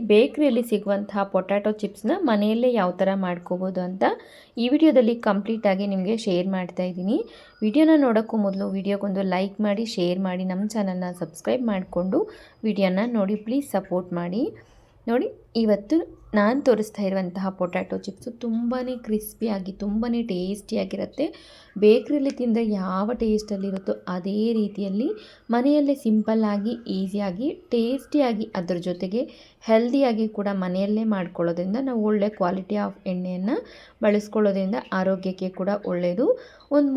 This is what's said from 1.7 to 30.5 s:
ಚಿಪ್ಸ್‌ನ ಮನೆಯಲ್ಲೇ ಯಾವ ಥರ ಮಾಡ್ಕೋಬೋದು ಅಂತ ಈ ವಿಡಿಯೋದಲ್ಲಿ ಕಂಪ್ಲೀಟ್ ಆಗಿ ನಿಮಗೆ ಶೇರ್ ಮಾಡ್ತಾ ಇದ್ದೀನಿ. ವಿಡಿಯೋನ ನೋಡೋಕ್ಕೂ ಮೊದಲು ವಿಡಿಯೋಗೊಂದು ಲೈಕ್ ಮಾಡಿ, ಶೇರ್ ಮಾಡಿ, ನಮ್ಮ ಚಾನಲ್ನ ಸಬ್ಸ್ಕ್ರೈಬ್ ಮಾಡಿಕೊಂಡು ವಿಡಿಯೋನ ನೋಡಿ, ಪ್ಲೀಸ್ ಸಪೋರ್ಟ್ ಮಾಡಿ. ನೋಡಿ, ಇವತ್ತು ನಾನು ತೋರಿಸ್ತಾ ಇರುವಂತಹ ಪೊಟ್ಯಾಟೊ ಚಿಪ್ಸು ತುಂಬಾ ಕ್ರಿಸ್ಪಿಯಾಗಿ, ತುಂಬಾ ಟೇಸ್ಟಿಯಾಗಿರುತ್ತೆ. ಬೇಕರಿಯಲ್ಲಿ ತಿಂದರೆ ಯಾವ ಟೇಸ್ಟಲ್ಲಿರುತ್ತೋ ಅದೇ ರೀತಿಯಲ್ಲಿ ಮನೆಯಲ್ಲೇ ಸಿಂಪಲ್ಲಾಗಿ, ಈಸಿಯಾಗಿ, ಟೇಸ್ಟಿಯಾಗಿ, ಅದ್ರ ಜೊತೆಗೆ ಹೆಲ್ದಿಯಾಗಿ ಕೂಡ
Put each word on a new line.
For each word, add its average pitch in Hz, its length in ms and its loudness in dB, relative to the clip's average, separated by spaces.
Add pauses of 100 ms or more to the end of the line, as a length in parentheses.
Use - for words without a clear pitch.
ಚಿಪ್ಸ್‌ನ 214 340 -2 (140)
ಮನೆಯಲ್ಲೇ 220 480 2
ಯಾವ 180 240 2
ಥರ 190 80 4 (160)
ಮಾಡ್ಕೋಬೋದು 180 640 -4
ಅಂತ 185 160 -4 (540)
ಈ 233 160 0
ವಿಡಿಯೋದಲ್ಲಿ 269 420 6 (120)
ಕಂಪ್ಲೀಟ್ 214 440 0
ಆಗಿ 196 220 0
ನಿಮಗೆ 190 220 0 (100)
ಶೇರ್ 180 300 2
ಮಾಡ್ತಾ 185 360 -4
ಇದ್ದೀನಿ. 185 260 -2 (460)
ವಿಡಿಯೋನ 302 420 6
ನೋಡೋಕ್ಕೂ 220 400 2
ಮೊದಲು 196 220 -2 (100)
ವಿಡಿಯೋಗೊಂದು 196 480 -2 (100)
ಲೈಕ್ 196 320 -2
ಮಾಡಿ, 208 180 0 (100)
ಶೇರ್ 180 320 0
ಮಾಡಿ, 185 240 -4
ನಮ್ಮ 190 140 -2 (100)
ಚಾನಲ್ನ 180 360 -2 (100)
ಸಬ್ಸ್ಕ್ರೈಬ್ 226 520 -4
ಮಾಡಿಕೊಂಡು 185 460 -2 (480)
ವಿಡಿಯೋನ 196 380 2 (120)
ನೋಡಿ, 202 200 0 (100)
ಪ್ಲೀಸ್ 277 300 -2
ಸಪೋರ್ಟ್ 180 340 -2 (100)
ಮಾಡಿ. 180 220 -4 (640)
ನೋಡಿ, 247 220 0 (360)
ಇವತ್ತು 214 320 2 (400)
ನಾನು 220 300 2
ತೋರಿಸ್ತಾ 214 400 0
ಇರುವಂತಹ 190 420 -2 (100)
ಪೊಟ್ಯಾಟೊ 185 460 -4
ಚಿಪ್ಸು - 240 -12 (140)
ತುಂಬಾ 233 360 -2 (260)
ಕ್ರಿಸ್ಪಿಯಾಗಿ, 214 680 -4 (120)
ತುಂಬಾ 214 240 -2 (240)
ಟೇಸ್ಟಿಯಾಗಿರುತ್ತೆ. 196 960 -4 (500)
ಬೇಕರಿಯಲ್ಲಿ 254 640 4
ತಿಂದರೆ 233 240 2 (160)
ಯಾವ 190 420 -2
ಟೇಸ್ಟಲ್ಲಿರುತ್ತೋ 208 720 -2 (220)
ಅದೇ 190 200 -4 (180)
ರೀತಿಯಲ್ಲಿ 208 540 -2 (460)
ಮನೆಯಲ್ಲೇ 277 500 4
ಸಿಂಪಲ್ಲಾಗಿ, 220 720 2 (220)
ಈಸಿಯಾಗಿ, 196 520 -2 (260)
ಟೇಸ್ಟಿಯಾಗಿ, 240 720 0 (140)
ಅದ್ರ 175 180 -2 (100)
ಜೊತೆಗೆ 185 340 -4 (460)
ಹೆಲ್ದಿಯಾಗಿ 233 600 4 (100)
ಕೂಡ 202 100 -4 (160)